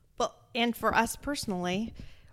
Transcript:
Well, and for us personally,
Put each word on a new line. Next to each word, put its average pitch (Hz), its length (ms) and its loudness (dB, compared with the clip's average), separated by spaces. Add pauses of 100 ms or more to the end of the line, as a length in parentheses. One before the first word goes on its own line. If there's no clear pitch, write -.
(180)
Well, - 160 0 (220)
and 233 180 2
for - 180 0
us 226 220 4
personally, 196 800 -2 (380)